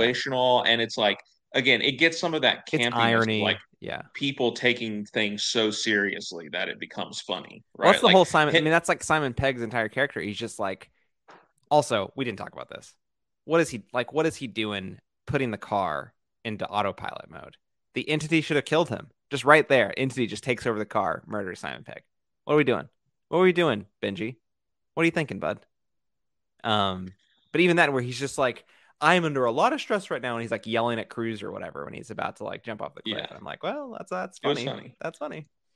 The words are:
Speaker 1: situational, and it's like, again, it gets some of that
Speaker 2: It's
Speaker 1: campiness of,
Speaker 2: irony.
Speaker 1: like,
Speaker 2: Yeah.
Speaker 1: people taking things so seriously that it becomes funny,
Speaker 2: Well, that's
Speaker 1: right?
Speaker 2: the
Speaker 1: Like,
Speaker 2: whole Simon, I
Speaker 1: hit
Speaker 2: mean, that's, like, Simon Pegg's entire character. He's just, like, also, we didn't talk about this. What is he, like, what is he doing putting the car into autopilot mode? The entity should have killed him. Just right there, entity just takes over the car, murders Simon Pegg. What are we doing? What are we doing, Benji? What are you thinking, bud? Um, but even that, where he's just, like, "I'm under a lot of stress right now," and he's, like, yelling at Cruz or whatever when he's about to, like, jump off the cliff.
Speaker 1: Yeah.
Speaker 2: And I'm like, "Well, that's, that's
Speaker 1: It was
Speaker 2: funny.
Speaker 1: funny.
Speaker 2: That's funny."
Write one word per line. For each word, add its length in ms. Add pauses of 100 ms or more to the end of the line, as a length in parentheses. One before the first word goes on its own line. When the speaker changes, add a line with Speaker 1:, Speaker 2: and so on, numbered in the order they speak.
(120)
Speaker 1:
situational, 540
and 160
it's 160
like, 200 (360)
again, 280
it 160
gets 200
some 160
of 80
that 300
Speaker 2:
It's 120
Speaker 1:
campiness 40
of, 60
Speaker 2:
irony. 480
Speaker 1:
like, 160 (220)
Speaker 2:
Yeah. 220 (120)
Speaker 1:
people 380
taking 540
things 380
so 260
seriously 800
that 180
it 100
becomes 420
funny, 440 (100)
Speaker 2:
Well, 160
that's 60
Speaker 1:
right? 40
Speaker 2:
the 60
Speaker 1:
Like, 80
Speaker 2:
whole 100
Simon, 300
I 40
Speaker 1:
hit 60
Speaker 2:
mean, 80
that's, 160
like, 160
Simon 300
Pegg's 280
entire 260
character. 320
He's 180
just, 200
like, 320 (800)
also, 460
we 80
didn't 140
talk 140
about 160
this. 260 (500)
What 160
is 100
he, 220
like, 200
what 140
is 100
he 100
doing 520 (280)
putting 240
the 80
car 560 (300)
into 240
autopilot 640
mode? 260 (380)
The 140
entity 320
should 160
have 80
killed 240
him. 220 (200)
Just 140
right 240
there, 300
entity 280
just 180
takes 220
over 120
the 80
car, 400
murders 340
Simon 240
Pegg. 180 (420)
What 100
are 20
we 80
doing? 240 (400)
What 100
are 40
we 100
doing, 340 (160)
Benji? 340 (580)
What 80
are 40
you 40
thinking, 300
bud? 240 (1000)
Um, 460 (440)
but 80
even 160
that, 160
where 100
he's 160
just, 200
like, 260 (360)
"I'm 240
under 200
a 80
lot 200
of 80
stress 300
right 120
now," 120
and 80
he's, 80
like, 160
yelling 320
at 100
Cruz 340
or 100
whatever 320
when 100
he's 160
about 260
to, 80
like, 200
jump 180
off 120
the 80
cliff. 160
Speaker 1:
Yeah. 100
Speaker 2:
And 100
I'm 60
like, 180
"Well, 360
that's, 120
that's 320
Speaker 1:
It 60
was 100
Speaker 2:
funny. 80
Speaker 1:
funny. 340
Speaker 2:
That's 180
funny." 280 (300)